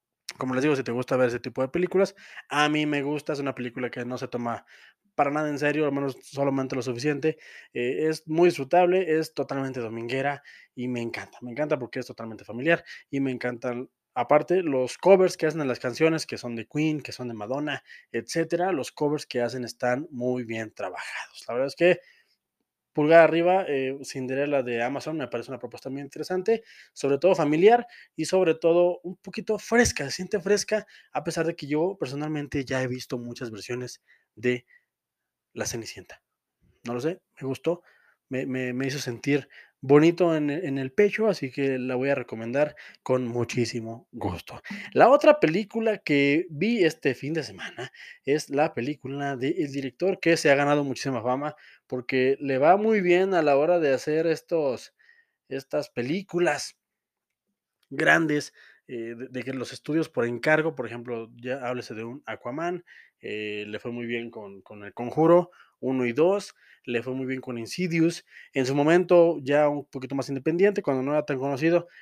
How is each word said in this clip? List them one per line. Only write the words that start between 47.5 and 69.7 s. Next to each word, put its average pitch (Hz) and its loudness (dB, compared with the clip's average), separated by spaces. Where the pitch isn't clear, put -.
es 143 0
la 147 0
película 139 -6
de 127 -2
el 156 -4
director 143 -4
que 165 4
se 156 4
ha 139 8
ganado 143 2
muchísima 135 -4
fama 135 -4
porque 131 0
le 135 -2
va 160 8
muy 214 2
bien 180 4
a 170 4
la 143 4
hora 165 4
de 143 2
hacer 156 0
estos, 151 -2
estas 135 -6
películas 160 -2
grandes, 151 2
eh, 117 -8
de, 127 -12
de 127 -8
que 127 -8
los 127 -8
estudios 156 -2
por 117 -2
encargo, 156 0
por 127 -8
ejemplo, 117 -8
ya 123 -8
háblese 120 -6
de 110 -10
un 123 -12
Aquaman, 160 -8
eh, 107 -8
le 107 -8
fue 123 -10
muy 120 -8
bien 117 -6
con, 101 -16
con 104 -20
El 101 -16
Conjuro 165 4
uno 127 0
y 120 0
dos, 180 2
le 120 -4
fue 127 -8
muy 131 -6
bien 131 -6
con 123 -10
Insidious, 165 0
en 131 2
su 135 0
momento 170 6
ya 143 4
un 147 -4